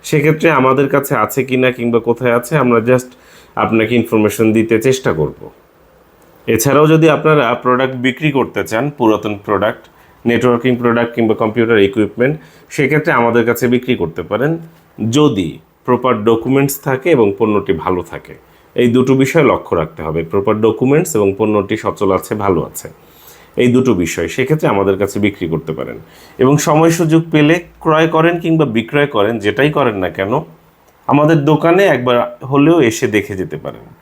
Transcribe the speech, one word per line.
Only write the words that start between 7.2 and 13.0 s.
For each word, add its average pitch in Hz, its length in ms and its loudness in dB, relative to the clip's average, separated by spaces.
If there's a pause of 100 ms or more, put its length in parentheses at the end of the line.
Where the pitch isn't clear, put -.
প্রোডাক্ট 127 300 0 (120)
বিক্রি 147 320 -2
করতে 104 320 -2
চান, 113 140 -2 (140)
পুরাতন 107 360 0 (120)
প্রোডাক্ট, 104 360 -2 (480)
নেটওয়ার্কিং 120 420 2 (100)
প্রোডাক্ট 117 340 0
কিংবা 110 260 0
কম্পিউটার 113 360 0 (100)
ইকুইপমেন্ট, 113 460 -2 (400)
সেক্ষেত্রে 151 460 0